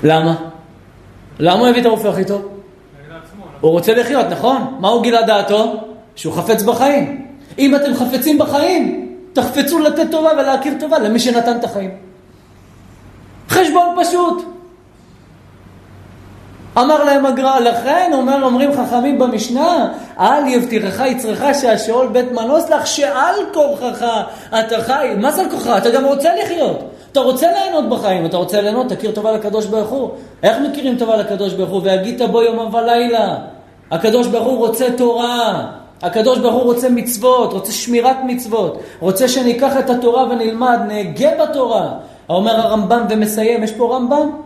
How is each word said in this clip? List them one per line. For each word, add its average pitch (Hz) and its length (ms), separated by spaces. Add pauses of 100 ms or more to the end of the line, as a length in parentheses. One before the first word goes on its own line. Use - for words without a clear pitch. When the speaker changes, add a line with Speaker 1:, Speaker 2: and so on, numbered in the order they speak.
Speaker 1:
למה? 160 280 (1040)
למה 175 200
הוא 247 80
הביא 240 140
את - 40
הרופא 214 220
הכי 185 180
טוב? 202 160
Speaker 2:
נגד - 840
עצמו, - 160
נכון? 170 120 (100)
Speaker 1:
הוא 156 100
רוצה 180 220
לחיות, 240 360
נכון? 220 280 (220)
מה 190 80
הוא 226 160
גילה 233 180
דעתו? 214 520 (420)
שהוא - 180
חפץ 196 300
בחיים. 277 640 (340)
אם 277 160
אתם 277 180
חפצים 262 440
בחיים, 302 760 (180)
תחפצו 285 460
לתת 302 320
טובה 320 180 (100)
ולהכיר 269 400
טובה 302 200
למי 220 200
שנתן 240 380
את 233 60
החיים. 196 280 (1600)
חשבון 349 520
פשוט. 349 420 (2250)
אמר 285 260
להם 277 220
הגר"א, 262 340
לכן 247 540
אומר, 269 300
אומרים 262 300
חכמים 254 460
במשנה, 254 760 (260)
"אל 262 280
יבטיחך 226 600
יצרך 220 360 (180)
שהשאול 240 460
בית 240 240
מנוס 269 380
לך, 285 180
שעל 285 480 (180)
כורחך 247 520 (440)
אתה 220 320
חי." 277 260 (100)
מה 247 140
זה 381 100
על 330 80
כורחך? - 280
אתה 196 120
גם 262 160
רוצה 277 240 (140)
לחיות. 269 360 (320)
אתה 277 80
רוצה 254 320
ליהנות 349 380
בחיים, 190 360
אתה 170 120
רוצה 180 240
ליהנות, 220 280
תכיר 208 220
טובה 214 200
לקדוש 208 340
ברוך 208 240
הוא. 254 200 (340)
איך 226 140 (120)
מכירים 254 280
טובה 226 200
לקדוש 196 360
ברוך 180 160
הוא? 185 140
"והגית 196 380
בו 226 200
יומם 226 320
ולילה." 233 640 (540)
הקדוש 214 360
ברוך 220 180
הוא 254 120
רוצה 233 300 (100)
תורה, 233 720 (340)
הקדוש 220 380
ברוך 226 140
הוא 254 100
רוצה 240 260
מצוות, 240 640
רוצה 190 180
שמירת 240 460 (100)
מצוות, 220 520 (200)
רוצה 190 280
שניקח 254 520
את 254 100
התורה 240 340
ונלמד, 233 640
נהגה 208 420 (140)
בתורה. 233 480 (380)
אומר 208 300
הרמב"ם 220 500
ומסיים, 220 540
יש 220 80
פה 240 240
רמב"ם? 285 340 (160)